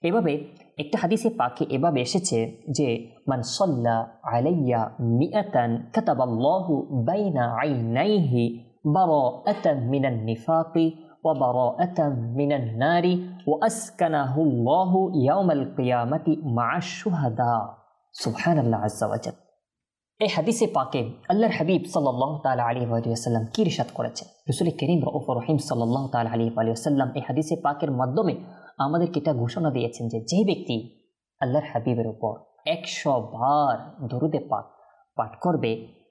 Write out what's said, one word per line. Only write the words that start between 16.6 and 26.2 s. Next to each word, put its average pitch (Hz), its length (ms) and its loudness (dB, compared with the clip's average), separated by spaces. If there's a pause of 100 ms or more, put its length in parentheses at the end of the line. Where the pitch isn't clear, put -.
শুহাদা।" 120 920 -2 (380)
সুবহানাল্লাহ 120 680 0
আজ্জা 107 260 -2
ওয়া 107 100 -2
জাল। 113 180 -8 (840)
এই 214 100 2
হাদিসে 202 380 0
পাকে 127 460 -2 (160)
আল্লাহর 214 240 2
হাবিব 170 320 0
সাল্লাল্লাহু 139 540 0
তাআলা 127 260 0
আলাইহি 120 260 -2
ওয়া 117 260 0
সাল্লাম 113 280 0 (100)
কি 220 80 2
ইরশাদ 156 320 0
করেছেন? - 340 -8 (200)
রাসূল 170 220 0
করিম 160 340 0
রউফুর 139 320 -2
রহিম 143 220 0
সাল্লাল্লাহু 123 500 -2
তাআলা 117 220 0